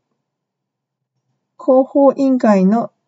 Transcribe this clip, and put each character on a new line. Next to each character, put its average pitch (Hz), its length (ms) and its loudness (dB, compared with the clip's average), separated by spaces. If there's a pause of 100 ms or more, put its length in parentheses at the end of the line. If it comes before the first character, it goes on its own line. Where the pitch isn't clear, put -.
(1600)
広 262 320 0
報 277 220 2
委 - 60 -12
員 262 200 -2
会 196 280 0
の 226 260 -4 (160)